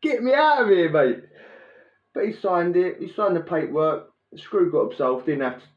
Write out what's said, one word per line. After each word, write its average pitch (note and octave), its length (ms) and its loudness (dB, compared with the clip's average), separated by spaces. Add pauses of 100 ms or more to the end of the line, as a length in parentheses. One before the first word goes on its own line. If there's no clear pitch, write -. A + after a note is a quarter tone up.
Get C4 200 -2
me B3+ 120 0
out D4 280 4
of A3 60 0
here, F3 220 4
mate. C#3+ 340 0 (880)
But - 120 -4
he A3 60 -2
signed F3 440 -2
it, F3+ 240 0
he F3+ 80 -10
signed G3 280 -2
the E3 40 0
paperwork, D#3 680 -2 (240)
the E3 60 -20
screw F3+ 320 0
got - 220 0
absolved, B2+ 340 -2
didn't C#3+ 160 -2
have B2 180 -6
to - 60 -20 (100)